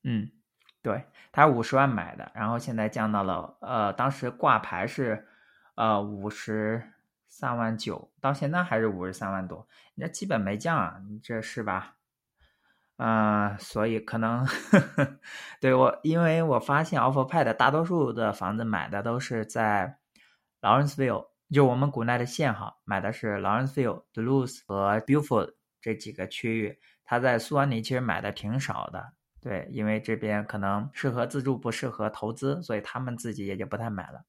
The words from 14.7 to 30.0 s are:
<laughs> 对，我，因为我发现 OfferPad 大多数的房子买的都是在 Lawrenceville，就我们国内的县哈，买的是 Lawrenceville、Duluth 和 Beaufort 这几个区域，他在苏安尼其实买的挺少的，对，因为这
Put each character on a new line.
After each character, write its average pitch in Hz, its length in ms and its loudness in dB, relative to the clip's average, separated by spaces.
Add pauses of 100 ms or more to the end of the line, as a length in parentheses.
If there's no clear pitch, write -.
<laughs> - 580 -6
对， 131 140 4
我， 131 300 6
因 160 180 2
为 165 220 4
我 139 180 4
发 147 240 2
现 151 160 0
OfferPad 131 540 4
大 123 160 6
多 151 120 2
数 165 300 2
的 110 180 2
房 98 280 -2
子 117 40 -2
买 101 280 -2
的 101 120 -4
都 117 160 0
是 117 280 -4
在 104 500 0 (640)
Lawrenceville， 131 680 2 (220)
就 143 140 8
我 123 100 6
们 139 160 2
国 117 140 -2
内 120 140 2
的 123 80 0
县 123 260 0
哈， 101 320 -8
买 98 160 0
的 98 100 -2
是 107 280 -4
Lawrenceville、 120 760 0
Duluth 123 540 0
和 101 340 2
Beaufort 135 540 2 (260)
这 113 140 -2
几 110 180 -10
个 92 160 -8
区 113 300 -2
域， 104 200 -4 (240)
他 120 160 0
在 123 200 4
苏 147 180 -2
安 139 140 4
尼 113 100 0
其 110 140 -4
实 127 80 0
买 95 180 -2
的 101 120 -4
挺 113 280 -4
少 - 280 -6
的， 95 260 -12 (260)
对， 101 300 -6
因 107 160 -2
为 107 120 2
这 110 160 -2